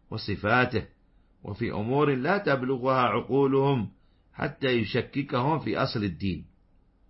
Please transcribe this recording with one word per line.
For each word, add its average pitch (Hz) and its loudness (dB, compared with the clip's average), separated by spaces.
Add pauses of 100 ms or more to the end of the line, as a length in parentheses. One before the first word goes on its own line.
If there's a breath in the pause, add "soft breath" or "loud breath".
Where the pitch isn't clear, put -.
(100)
وصفاته، 110 0 (560)
وفي 104 -6
أمور 135 2
لا 147 0
تبلغها 131 2
عقولهم، 135 2 (420)
حتى 143 -4
يشككهم 131 0
في 113 -4
أصل 113 -2
الدين". 90 -4 (640)